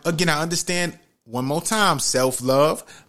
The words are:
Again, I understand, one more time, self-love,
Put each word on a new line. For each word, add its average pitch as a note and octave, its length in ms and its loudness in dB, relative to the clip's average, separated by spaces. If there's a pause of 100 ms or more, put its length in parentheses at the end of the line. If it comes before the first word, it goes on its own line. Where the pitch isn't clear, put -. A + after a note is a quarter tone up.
Again, E3+ 240 0
I D3+ 140 2
understand, F3 580 -4 (240)
one B2 220 -6
more D3 160 -2
time, G3 380 2
self-love, C3 840 2 (240)